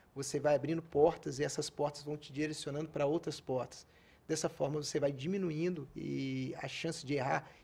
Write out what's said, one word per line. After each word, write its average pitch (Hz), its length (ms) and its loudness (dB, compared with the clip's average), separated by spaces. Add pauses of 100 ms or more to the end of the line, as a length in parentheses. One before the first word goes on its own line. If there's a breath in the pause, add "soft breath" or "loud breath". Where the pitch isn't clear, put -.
(140 soft breath)
você 139 240 -2
vai 147 160 6
abrindo 156 280 2
portas 147 560 4
e 147 60 2
essas 143 260 -2
portas 147 320 -2
vão 147 140 -4
te 143 160 -12
direcionando 151 580 -2
pra 143 160 2
outras 160 340 0
portas. 127 460 -4 (420 soft breath)
Dessa 156 200 0
forma, 147 340 0
você 143 180 0
vai 143 120 4
diminuindo 165 840 -2
e 135 640 -2
a 139 100 -6
chance 160 380 -4
de 143 80 0
errar 139 340 0 (160 loud breath)